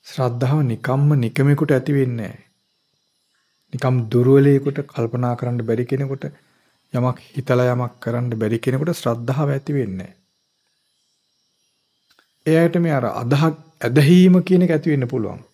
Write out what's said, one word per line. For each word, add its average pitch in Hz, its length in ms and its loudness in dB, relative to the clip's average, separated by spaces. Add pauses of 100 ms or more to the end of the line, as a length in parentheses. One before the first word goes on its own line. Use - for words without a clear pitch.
ශ්‍රද්ධාව 127 580 -2
නිකම්ම 135 520 0
නිකමෙකුට 139 560 0
ඇති 131 220 0
වෙන්නේ 123 340 -2
නැහැ. - 160 -16 (1300)
නිකම් 127 340 -2
දුර්වලයෙකුට 139 760 4
කල්පනා 120 520 -4
කරන්න 123 280 -6
බැරි 113 220 -2
කෙනෙකුට 135 400 -6 (680)
යමක් 123 340 -2
හිතලා 127 420 0
යමක් 123 300 -4
කරන්න 120 360 -4
බැරි 110 240 -2
කෙනෙකුට 139 340 -2
ශ්‍රද්ධාව 123 560 -2
ඇති 139 240 -4
වෙන්නේ 107 300 -4
නැහැ. - 140 -20 (2250)
එයාට 170 320 2
මේ 170 160 0
අර 127 140 -2
අදහක්, 143 480 0 (220)
ඇදහිීම 175 640 6
කියන 180 220 2
එක 170 80 0
ඇති 156 200 0
වෙන්න 131 160 0
පුළුවන්. 104 340 -6 (120)